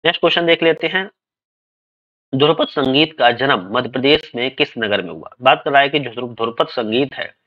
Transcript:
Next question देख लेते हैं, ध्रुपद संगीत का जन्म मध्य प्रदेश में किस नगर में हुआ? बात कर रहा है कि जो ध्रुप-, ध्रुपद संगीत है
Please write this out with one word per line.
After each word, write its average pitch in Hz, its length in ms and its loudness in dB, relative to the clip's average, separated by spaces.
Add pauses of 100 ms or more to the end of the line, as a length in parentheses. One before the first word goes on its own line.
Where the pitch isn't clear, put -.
Next 175 160 -2
question 170 240 2
देख 165 180 2
लेते 165 240 2
हैं, 190 240 -4 (1200)
ध्रुपद 147 320 2
संगीत 143 520 0
का 120 120 6
जन्म 117 400 0
मध्य 120 180 -2
प्रदेश 131 460 0
में 127 200 -4
किस - 220 -2
नगर 104 240 0
में 85 120 -10
हुआ? 80 160 -16 (120)
बात 131 240 4
कर 147 60 -2
रहा 139 100 6
है 139 80 2
कि 151 100 0
जो 123 100 -6
ध्रुप-, 120 260 -10
ध्रुपद 117 320 -2
संगीत 123 460 -2
है - 220 -10 (100)